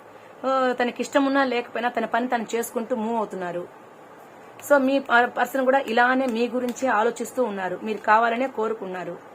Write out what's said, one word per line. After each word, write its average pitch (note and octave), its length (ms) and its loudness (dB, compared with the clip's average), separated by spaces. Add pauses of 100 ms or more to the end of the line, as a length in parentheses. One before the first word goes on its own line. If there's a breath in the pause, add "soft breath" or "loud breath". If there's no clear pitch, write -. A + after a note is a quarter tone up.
(460 loud breath)
ఆ, C4 360 2
తనకి A#3+ 200 -2
ఇష్టం C#4 220 2
ఉన్నా C4+ 200 2
లేకపోయినా A#3+ 440 -2
తన A#3 160 -2
పని A#3 240 -2
తను A#3 260 -2
చేసుకుంటూ A#3 420 -4
మూవ్ A3+ 200 -2
అవుతున్నారు. F3+ 520 -6 (1040)
So, C#4+ 80 8
మీ C4+ 200 4
ప-, A#3+ 260 4
పర్సన్ B3+ 400 -2
కూడా C4 140 4
ఇలానే B3+ 480 2
మీ A#3 220 0
గురించే B3 400 -2
ఆలోచిస్తూ A#3 560 0
ఉన్నారు, F#3 380 -4
మీరు G#3+ 160 -4
కావాలనే A#3 480 2
కోరుకున్నారు. F#3+ 680 -6 (180)